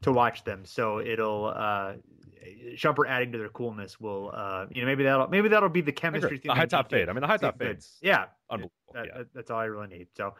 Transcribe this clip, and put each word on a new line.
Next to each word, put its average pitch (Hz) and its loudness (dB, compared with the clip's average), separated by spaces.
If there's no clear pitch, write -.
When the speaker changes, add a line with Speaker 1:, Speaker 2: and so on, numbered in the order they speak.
Speaker 1:
to 139 4
watch 120 4
them, 95 -8
so 110 -2
it'll, 110 0
uh, 104 -2
Shumpert 147 2
adding 127 0
to 117 -6
their 107 -6
coolness 107 -8
will, 101 -6
uh, 98 -6
you 127 -6
know, 123 0
maybe 139 2
that'll, 135 4
maybe 202 4
that'll 208 6
be 170 0
the 143 0
Speaker 2:
I 151 -2
agree. 147 0
Speaker 1:
chemistry 143 -6
thing 143 -4
Speaker 2:
The 127 4
high 160 4
Speaker 1:
that - 0
Speaker 2:
top 147 2
Speaker 1:
keeps - -
Speaker 2:
fade. 92 2
I 92 -2
mean, 127 -4
the 143 0
high 208 4
top 120 -2
Speaker 1:
good. 135 -4
Speaker 2:
fade's - -10
Speaker 1:
Yeah. 165 4
Speaker 2:
unbelievable. 101 -6
Speaker 1:
That, 117 -8
Speaker 2:
Yeah. - -14
Speaker 1:
that, 123 -14
that's 123 -12
all 113 -2
I 113 -2
really 104 -6
need. 87 -18
So, 101 -6